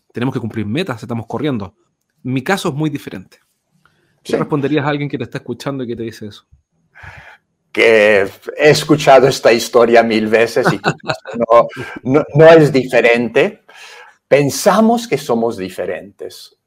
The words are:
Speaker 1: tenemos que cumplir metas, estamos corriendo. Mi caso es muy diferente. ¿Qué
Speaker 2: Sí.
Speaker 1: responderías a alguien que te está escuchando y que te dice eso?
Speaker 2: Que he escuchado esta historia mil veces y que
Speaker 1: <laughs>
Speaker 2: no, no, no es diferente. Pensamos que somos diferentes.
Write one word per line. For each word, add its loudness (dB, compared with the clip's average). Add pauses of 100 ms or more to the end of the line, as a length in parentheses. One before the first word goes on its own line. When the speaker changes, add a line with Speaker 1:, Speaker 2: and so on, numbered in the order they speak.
(120)
Speaker 1:
tenemos -6
que -8
cumplir -8
metas, -8
estamos -10
corriendo. -8 (480)
Mi -6
caso -4
es -6
muy -4
diferente. -14 (840)
¿Qué -10
Speaker 2:
Sí. -2
Speaker 1:
responderías -4
a -4
alguien -6
que -8
te -10
está -12
escuchando -10
y -8
que -10
te -12
dice -14
eso? -20 (1300)
Speaker 2:
Que 4 (280)
he 4
escuchado 4
esta 0
historia 4
mil -2
veces 0
y -6
que -4
Speaker 1:
<laughs> -10 (120)
Speaker 2:
no, 6 (340)
no, 0 (100)
no 8
es 8
diferente. 0 (640)
Pensamos 2
que -2
somos -4
diferentes. -12 (100)